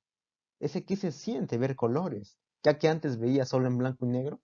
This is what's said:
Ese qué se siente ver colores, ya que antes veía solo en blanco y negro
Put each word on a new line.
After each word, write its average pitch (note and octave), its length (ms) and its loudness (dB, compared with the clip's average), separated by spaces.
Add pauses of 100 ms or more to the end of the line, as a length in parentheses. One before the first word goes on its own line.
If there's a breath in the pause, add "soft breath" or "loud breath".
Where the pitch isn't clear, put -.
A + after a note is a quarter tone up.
(600)
Ese F3+ 240 -4
qué G3 120 -4
se F3 160 -4
siente G#3+ 460 -4
ver C3+ 180 0
colores, A#2 640 -2 (240)
ya D3 160 6
que D#3+ 100 4
antes D#3 300 0
veía B2+ 260 2
solo C3 220 2
en B2 120 2
blanco B2+ 280 -2
y - 20 2
negro B2+ 360 -2